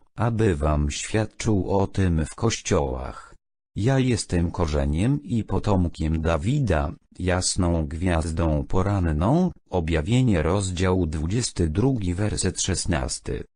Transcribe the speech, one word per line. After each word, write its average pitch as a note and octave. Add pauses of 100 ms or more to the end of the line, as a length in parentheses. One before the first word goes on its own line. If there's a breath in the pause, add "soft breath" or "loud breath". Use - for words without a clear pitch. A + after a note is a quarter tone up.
(160)
aby G#2+
wam D2
świadczył G#2+
o G2
tym F2
w -
kościołach. C2+ (420)
Ja C3
jestem F#2
korzeniem D#2+
i A#2
potomkiem E2+
Dawida, E2 (260)
jasną F2+
gwiazdą D#2+
poranną. G2 (200)
Objawienie, F2
rozdział F#2
dwudziesty E2
drugi, G#2
werset F#2+
szesnasty. - (120)